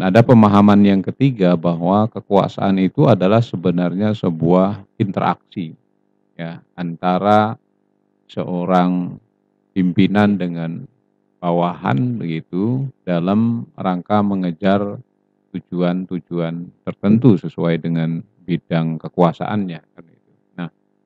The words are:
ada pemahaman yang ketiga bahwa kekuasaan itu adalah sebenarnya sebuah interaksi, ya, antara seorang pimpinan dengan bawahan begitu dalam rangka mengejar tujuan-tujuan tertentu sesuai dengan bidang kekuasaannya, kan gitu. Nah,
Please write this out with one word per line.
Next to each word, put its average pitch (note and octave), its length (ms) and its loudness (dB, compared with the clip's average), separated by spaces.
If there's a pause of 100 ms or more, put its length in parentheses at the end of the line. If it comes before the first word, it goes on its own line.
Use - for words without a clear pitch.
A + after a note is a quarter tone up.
ada G#2+ 160 6
pemahaman G#2 640 6
yang G2 160 2
ketiga F#2+ 560 0
bahwa F2 480 0
kekuasaan G2 720 -2
itu B2+ 320 2
adalah G2+ 320 4
sebenarnya F2+ 720 -2
sebuah F#2 800 0
interaksi, F#2+ 800 -4 (640)
ya, E2+ 240 -12 (160)
antara F#2 800 0 (720)
seorang F2+ 880 -2 (560)
pimpinan F#2+ 640 2
dengan F2 480 -8 (520)
bawahan G2 800 -2
begitu G2 720 -6 (160)
dalam G#2 560 0 (160)
rangka G2 480 -2
mengejar G2 720 -2 (560)
tujuan-tujuan F2 1120 -6 (160)
tertentu A2 560 2
sesuai E2 400 -2
dengan E2 480 -4 (160)
bidang E2 560 -4
kekuasaannya, F2 800 -4
kan - 220 -20
gitu. - 300 -20 (260)
Nah, E2+ 100 -8 (380)